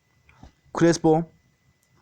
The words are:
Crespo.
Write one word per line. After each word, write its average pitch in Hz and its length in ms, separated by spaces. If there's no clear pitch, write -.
Crespo. 160 440